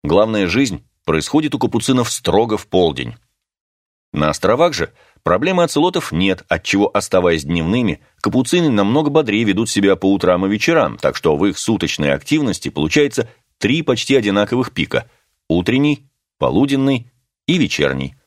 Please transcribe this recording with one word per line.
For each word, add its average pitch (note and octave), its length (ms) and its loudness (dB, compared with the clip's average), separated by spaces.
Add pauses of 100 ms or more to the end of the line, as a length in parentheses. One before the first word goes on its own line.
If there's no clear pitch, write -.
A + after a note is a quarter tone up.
Главная G2+ 440 2
жизнь A2 360 -2 (240)
происходит C#3 480 0
у A#2 40 -8
капуцинов B2 520 0
строго G#2+ 460 0
в - 100 -12
полдень. C2+ 480 0 (1000)
На D2+ 160 0
островах B2+ 440 2
же - 180 -6 (320)
проблемы E3 400 0
оцелотов E3 480 0
нет, F#2 380 -2
отчего, G2 440 0
оставаясь F2+ 520 0
дневными, E2+ 560 -2 (180)
капуцины C#3 500 0
намного A#2+ 400 0
бодрее A#2 360 0
ведут G2+ 240 0
себя G2 260 2
по F#2+ 160 0
утрам F#2 340 2
и F#2+ 40 0
вечерам, G#2+ 480 0
так C2+ 180 -2
что D2+ 220 0
в F2+ 80 0
их F#2+ 120 -2
суточной D#2 560 -2
активности C#3 560 -2
получается C#3+ 600 -2 (280)
три D3 260 0
почти C3+ 320 0
одинаковых G#2 580 0
пика: - 360 -4 (380)
утренний, B2+ 640 0 (280)
полуденный C3+ 720 0 (380)
и F3+ 100 2
вечерний. C2+ 580 -2 (120)